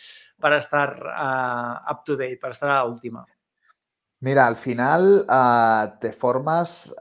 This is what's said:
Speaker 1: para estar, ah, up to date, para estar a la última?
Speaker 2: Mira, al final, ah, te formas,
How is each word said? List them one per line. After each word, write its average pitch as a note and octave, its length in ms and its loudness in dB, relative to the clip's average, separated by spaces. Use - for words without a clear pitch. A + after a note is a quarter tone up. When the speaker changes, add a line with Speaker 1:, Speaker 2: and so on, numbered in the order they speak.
Speaker 1:
para D3 200 2
estar, C#3+ 440 -4
ah, B2 760 -4
up - 120 -12
to D3 120 -4
date, B2+ 220 -6
para B2+ 160 -12
estar C#3+ 160 -4
a C#3 60 2
la C3 100 0
última? A#2+ 400 -10
Speaker 2:
Mira, C3 280 4
al A#2 80 0
final, D3 760 2
ah, A#2 720 4
te A2+ 100 -4
formas, D3 880 -4